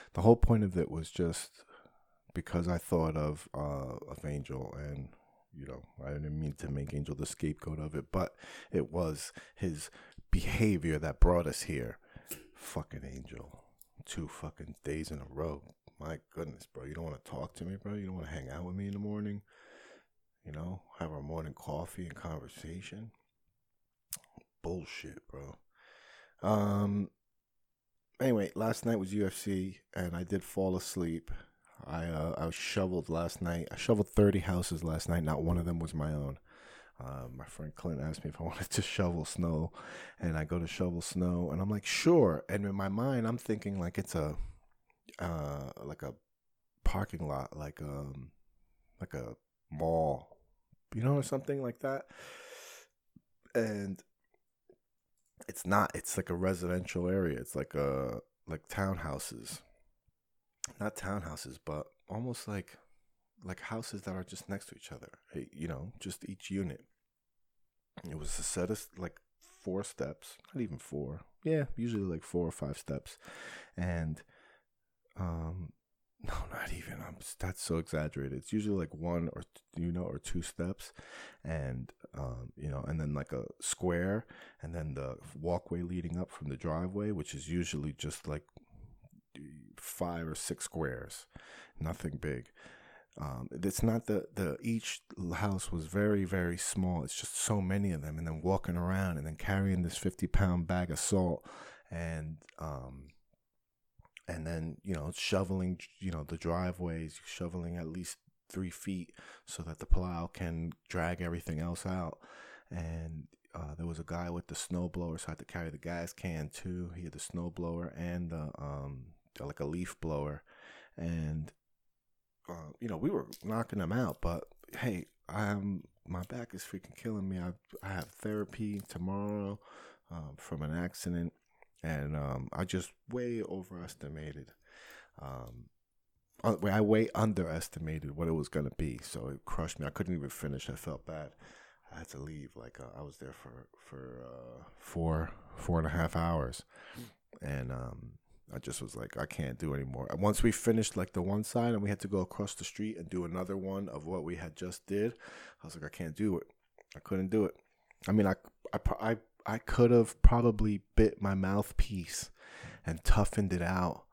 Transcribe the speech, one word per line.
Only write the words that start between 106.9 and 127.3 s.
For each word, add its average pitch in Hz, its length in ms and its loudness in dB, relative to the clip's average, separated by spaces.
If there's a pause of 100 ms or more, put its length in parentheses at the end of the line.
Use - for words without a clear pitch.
shoveling 87 520 -4
at 82 120 -4
least 85 300 -6 (320)
three 92 200 -4
feet 90 420 -6 (340)
so - 160 -8
that 80 160 -8
the - 80 -10
plow 87 460 4
can 82 400 -2 (160)
drag 87 340 0
everything 85 380 -2
else 85 260 -2
out. 92 320 -2 (520)
And, 82 540 -4 (300)
uh, 78 220 -6
there 85 100 -4
was 82 120 -4
a 82 60 -6
guy 87 240 -4
with 85 200 -4
the 82 60 -8
snowblower, 87 640 -2
so - 100 -10
I - 40 -4
had 78 60 -8
to - 60 -14
carry 82 260 -6
the 73 80 -8
gas 85 340 -4
can 80 360 -4
too. 90 480 -6
He 85 80 -8
had 80 80 -8
the 78 60 -12
snowblower 85 800 -4
and 87 320 -2
the, 78 280 -4
um, 69 480 -6 (340)
like, 143 200 -6
a 71 60 -2
leaf 87 340 -4
blower. 73 420 -2 (540)
And, 78 540 -2 (1000)
uh, 82 320 -10
you 117 80 -4
know, 98 80 -2
we 123 140 0
were 71 160 0 (160)
knocking 110 360 -2
them 87 140 0
out, 110 280 2
but 85 240 0 (320)
hey, 104 300 -2 (220)
I'm, 101 560 0 (220)
my 90 220 -2
back 123 240 -8
is 92 100 -8
freaking - 340 -10
killing 104 320 -2
me. 95 100 0